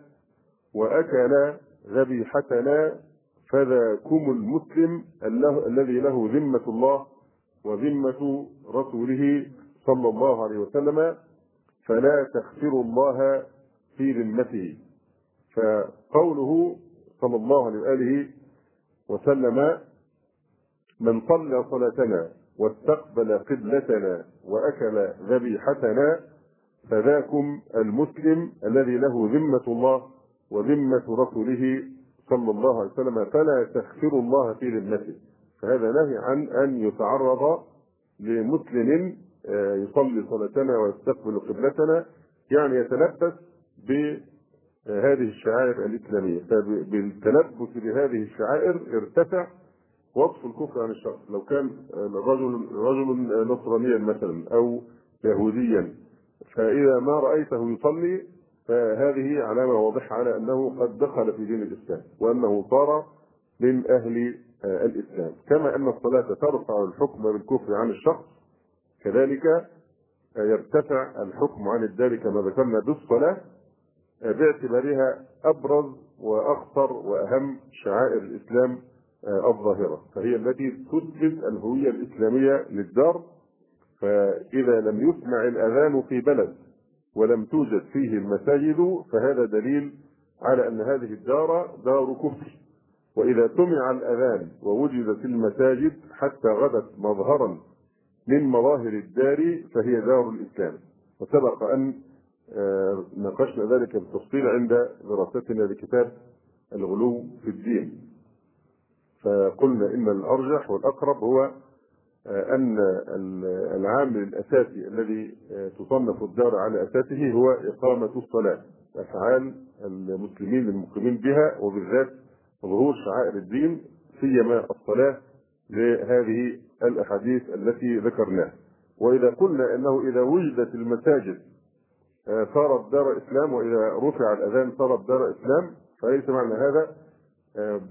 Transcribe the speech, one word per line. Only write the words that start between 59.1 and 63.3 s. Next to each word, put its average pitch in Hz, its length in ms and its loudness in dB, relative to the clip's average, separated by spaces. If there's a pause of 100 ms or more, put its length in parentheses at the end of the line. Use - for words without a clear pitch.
علامة 123 340 0
واضحة 110 420 0
على 117 220 0
أنه 131 440 -4
قد 110 160 -2
دخل 131 360 0
في 110 120 -8
دين 110 160 -4
الإسلام - 400 -10 (180)
وأنه 113 500 0
صار 147 360 2 (540)